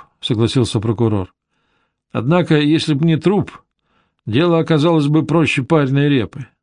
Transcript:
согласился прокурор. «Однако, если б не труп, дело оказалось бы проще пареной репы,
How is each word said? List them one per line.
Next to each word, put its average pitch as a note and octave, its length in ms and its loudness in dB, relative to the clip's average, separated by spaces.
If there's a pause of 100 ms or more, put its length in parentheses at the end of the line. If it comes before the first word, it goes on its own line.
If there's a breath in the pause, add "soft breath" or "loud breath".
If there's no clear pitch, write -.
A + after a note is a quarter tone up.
(200)
согласился A2+ 600 0
прокурор. G#2+ 520 -2 (800)
«Однако, D#3 460 0
если D3+ 360 0
б C#3 100 -2
не E3 120 2
труп, G3 460 -2 (640)
дело E3 320 0
оказалось D#3+ 500 2
бы D#3 160 2
проще D3+ 380 0
пареной C#3+ 460 0
репы, C3 380 -2 (160)